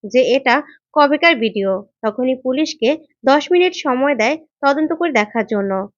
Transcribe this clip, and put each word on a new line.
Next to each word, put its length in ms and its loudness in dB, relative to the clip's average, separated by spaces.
যে 160 0
এটা 220 2
কবেকার 440 4
ভিডিও।" 340 -2
তখনই 360 -2
পুলিশকে 540 -2
দশ 260 4
মিনিট 260 4
সময় 380 -2
দেয় 220 0
তদন্ত 320 0
করে 200 -2
দেখার 340 -2
জন্য। 260 -4